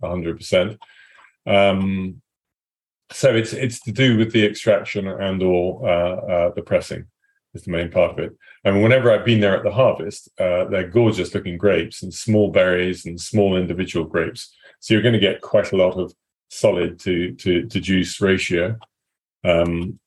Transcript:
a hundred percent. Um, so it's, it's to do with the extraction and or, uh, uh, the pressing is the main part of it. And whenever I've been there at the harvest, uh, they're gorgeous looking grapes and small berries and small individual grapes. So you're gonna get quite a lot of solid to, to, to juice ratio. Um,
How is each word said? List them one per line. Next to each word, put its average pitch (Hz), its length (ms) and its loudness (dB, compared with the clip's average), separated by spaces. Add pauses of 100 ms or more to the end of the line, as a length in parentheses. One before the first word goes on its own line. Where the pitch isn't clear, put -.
a 85 60 -6
hundred 82 300 -6
percent. 92 380 0 (720)
Um, 95 760 2 (920)
so 127 220 2
it's, 113 180 -2
it's 117 280 -6
to 117 100 -8
do 123 260 2
with 110 140 2
the 107 160 4
extraction 101 600 -2
and 95 340 -4
or, 90 420 0
uh, 87 300 0
uh, 87 400 -2
the 82 80 -8
pressing - 440 -4 (480)
is - 100 -16
the 90 80 -8
main 85 180 -4
part 87 220 2
of - 80 -8
it. - 160 -8 (260)
And 101 220 2
whenever 120 260 4
I've 104 140 2
been 113 160 4
there 98 160 4
at - 80 -6
the 98 80 0
harvest, 104 560 0 (100)
uh, 90 280 0
they're 92 200 -4
gorgeous 104 480 0
looking 87 240 -6
grapes 87 460 0
and 90 100 -12
small 107 380 2
berries 90 540 2
and 85 140 -12
small 98 360 0
individual 87 500 -4
grapes. - 480 -6 (240)
So - 160 -2
you're 104 80 2
gonna 113 160 4
get 95 220 0
quite - 320 0
a 98 40 0
lot 92 220 2
of 85 160 -6 (360)
solid 87 500 0
to, 90 320 -2
to, 87 340 -2
to 95 140 -4
juice 90 400 -2
ratio. 95 580 0 (640)
Um, 85 640 0